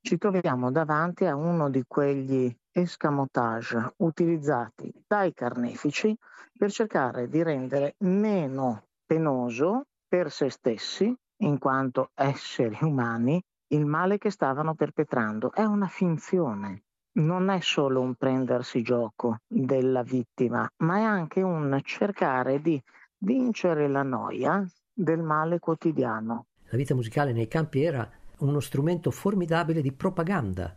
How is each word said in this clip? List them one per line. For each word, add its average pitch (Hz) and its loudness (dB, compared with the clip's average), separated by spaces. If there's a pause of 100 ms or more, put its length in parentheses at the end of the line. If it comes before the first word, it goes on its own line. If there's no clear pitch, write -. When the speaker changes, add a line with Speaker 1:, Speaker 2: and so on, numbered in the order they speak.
Speaker 1:
ci - 0
troviamo 165 0
davanti 156 0
a 143 0
uno 160 0
di 131 0
quegli 135 0 (160)
escamotage 127 -2
utilizzati 156 0 (140)
dai 196 2
carnefici 120 -2 (440)
per 202 0
cercare 127 -2
di 156 2
rendere 139 -2
meno 170 0 (220)
penoso 151 0 (220)
per 175 0
se 139 -2
stessi, 160 -2 (220)
in 147 2
quanto 135 0
esseri 131 -2
umani, 127 2 (260)
il 151 2
male 180 2
che 202 -2
stavano 156 0
perpetrando. 127 -2
È 208 0
una 208 2
finzione. 143 -2 (280)
Non 185 2
è 190 2
solo 135 2
un 127 0
prendersi 127 0
gioco 117 -2
della 131 0
vittima, 120 -2 (140)
ma 175 2
è - 2
anche 196 0
un 151 0
cercare 143 0
di 156 0 (360)
vincere 190 0
la 139 2
noia 131 -2 (280)
del 165 0
male 160 0
quotidiano. 120 -2 (240)
Speaker 2:
La 117 -2
vita 139 0
musicale 127 0
nei 113 0
campi 156 0
era 143 0 (280)
uno 143 0
strumento 151 0
formidabile 165 0
di 135 0
propaganda 135 -2